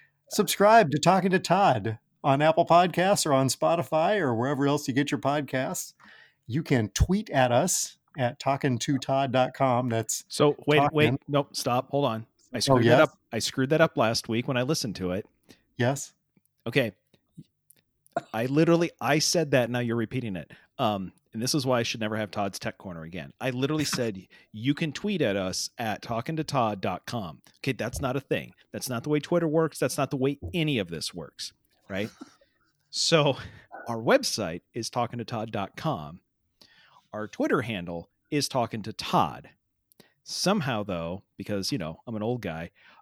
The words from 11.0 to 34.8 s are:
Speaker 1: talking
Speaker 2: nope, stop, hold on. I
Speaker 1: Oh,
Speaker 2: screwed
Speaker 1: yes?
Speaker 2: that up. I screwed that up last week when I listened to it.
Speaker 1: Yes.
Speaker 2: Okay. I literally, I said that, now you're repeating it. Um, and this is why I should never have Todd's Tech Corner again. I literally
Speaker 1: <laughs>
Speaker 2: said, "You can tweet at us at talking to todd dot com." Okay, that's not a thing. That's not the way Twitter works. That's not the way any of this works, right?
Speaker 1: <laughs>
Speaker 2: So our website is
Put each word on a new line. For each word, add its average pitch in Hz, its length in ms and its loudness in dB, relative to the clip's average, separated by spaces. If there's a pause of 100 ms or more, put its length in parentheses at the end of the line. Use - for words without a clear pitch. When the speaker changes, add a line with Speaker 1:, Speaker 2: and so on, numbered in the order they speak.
Speaker 1:
talking 135 220 0
Speaker 2:
nope, 143 280 -2
stop, 123 340 -2
hold 143 160 0
on. 110 220 -4 (260)
I - 40 -6
Speaker 1:
Oh, - 20 -2
Speaker 2:
screwed 123 260 6
Speaker 1:
yes? 120 120 8
Speaker 2:
that - 80 8
up. - 120 -2 (160)
I 117 60 -4
screwed 131 320 -2
that 156 100 4
up 160 160 4
last 117 320 0
week 117 180 -2
when 139 80 -2
I 120 60 2
listened 127 360 -2
to 90 160 -2
it. 90 120 -6 (520)
Speaker 1:
Yes. 127 360 0 (540)
Speaker 2:
Okay. 117 240 0 (1400)
I 113 140 -2
literally, 165 420 4 (100)
I 139 200 2
said 156 320 0
that, 123 180 4
now 123 80 -2
you're 120 180 -2
repeating 117 400 -4
it. 78 140 -10 (300)
Um, 101 320 -2 (220)
and 110 80 -6
this 127 140 -2
is 139 100 -2
why 127 140 2
I 117 40 0
should 117 160 -6
never 107 180 -2
have 107 140 -4
Todd's 101 280 -4
Tech - 180 -8
Corner 85 260 -14
again. 82 280 -12 (100)
I 123 100 -4
literally 139 340 -2
Speaker 1:
<laughs> - 0 -
Speaker 2:
said, 113 420 -4 (240)
"You 117 220 0
can 156 180 -2
tweet 196 300 -4
at 104 140 2
us 92 420 -2
at 110 240 -4
talking 117 360 -6
to 156 60 -4
todd 110 380 0
dot 92 240 -4
com." 90 360 -8 (180)
Okay, 135 140 -4
that's 110 280 -6
not 131 140 -2
a 139 60 -4
thing. 78 320 -4 (180)
That's - 180 -8
not 117 140 -6
the 147 60 -6
way 151 100 2
Twitter 165 280 0
works. 156 320 0
That's 139 180 -2
not 135 140 -2
the 143 60 -2
way 135 220 0 (140)
any 151 260 0
of 90 100 -4
this 80 240 -8
works, - 400 -14 (360)
right? 101 260 -4
Speaker 1:
<laughs> - 40 -20 (720)
Speaker 2:
So 147 460 2 (540)
our 117 80 -4
website 113 640 0 (120)
is 113 160 -6